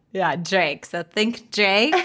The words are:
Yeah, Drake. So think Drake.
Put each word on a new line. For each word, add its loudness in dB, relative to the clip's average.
Yeah, 0
Drake. -2
So -6
think -4
Drake. 2